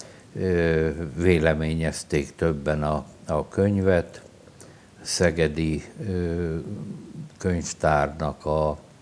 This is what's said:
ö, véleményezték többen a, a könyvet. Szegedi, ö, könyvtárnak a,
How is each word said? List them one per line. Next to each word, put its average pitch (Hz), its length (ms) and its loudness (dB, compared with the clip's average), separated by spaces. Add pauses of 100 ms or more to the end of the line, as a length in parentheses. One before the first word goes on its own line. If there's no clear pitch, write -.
(360)
ö, 82 540 2 (260)
véleményezték 80 1160 2
többen 76 480 0
a, 73 240 -2 (200)
a 76 220 -2
könyvet. 95 720 2 (800)
Szegedi, 80 800 0 (240)
ö, 85 480 -2 (840)
könyvtárnak 76 1040 0
a, 76 240 0 (340)